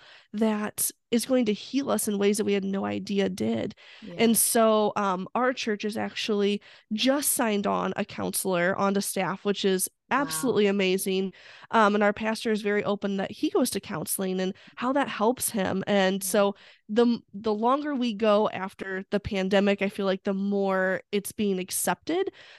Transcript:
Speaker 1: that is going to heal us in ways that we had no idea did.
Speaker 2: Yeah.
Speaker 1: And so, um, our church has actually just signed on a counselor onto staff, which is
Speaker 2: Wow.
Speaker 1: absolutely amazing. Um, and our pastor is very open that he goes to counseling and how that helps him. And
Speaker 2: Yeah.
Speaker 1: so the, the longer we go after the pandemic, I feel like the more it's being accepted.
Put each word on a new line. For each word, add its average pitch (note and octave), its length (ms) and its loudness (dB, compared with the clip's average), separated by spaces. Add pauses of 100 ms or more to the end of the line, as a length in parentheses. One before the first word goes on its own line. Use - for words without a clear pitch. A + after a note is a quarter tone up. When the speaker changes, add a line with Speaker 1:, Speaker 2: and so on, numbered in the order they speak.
(340)
Speaker 1:
that G#3+ 560 -2 (220)
is A#3 140 2
going B3+ 200 2
to G#3 80 2
heal C4 380 -4
us G#3+ 160 0
in G#3 100 0
ways G3+ 200 2
that G#3 80 -2
we G3+ 80 2
had G3 100 0
no G3 220 -4
idea G3 440 -2
did. G#3+ 460 -4 (260)
Speaker 2:
Yeah. F#3 160 -14
Speaker 1:
And A3+ 200 4
so, A3 580 4
um, G3+ 400 -2
our B3 180 0
church G#3+ 300 -4
has G#3+ 140 -4
actually G3+ 640 0 (320)
just C4 400 2
signed G#3 340 0
on F#3+ 280 0
a G3+ 100 -4
counselor F#3 720 -2
onto G3 260 0
staff, F#3 440 -4
which G#3 200 0
is F#3 220 2 (220)
Speaker 2:
Wow. A#3+ 80 2
Speaker 1:
absolutely B3+ 500 2
amazing. F#3+ 640 0 (380)
Um, G#3 260 4
and G#3+ 80 2
our G#3 80 4
pastor A3 400 -2
is G#3+ 100 0
very G#3 220 0
open G3+ 320 -2
that F#3+ 160 -4
he - 180 -4
goes C#4+ 200 2
to G3 100 -4
counseling F#3 640 -4
and F#3 120 -2 (220)
how B3 160 -4
that C#4 160 0
helps A3+ 440 0
him. F#3+ 360 -2
And G3 340 2
Speaker 2:
Yeah. F#3+ 80 -6
Speaker 1:
so G3+ 260 2 (340)
the, A#3 320 2 (120)
the G#3+ 200 -2
longer C4+ 420 0
we A#3+ 180 -2
go G#3 360 4
after F#3+ 600 -8
the G3+ 100 0
pandemic, G3 600 2
I G3 60 0
feel G3+ 180 -4
like F#3+ 200 -2
the G3+ 80 0
more F#3+ 680 0 (120)
it's G3+ 180 -2
being G3+ 280 0
accepted. D#4 720 -2 (300)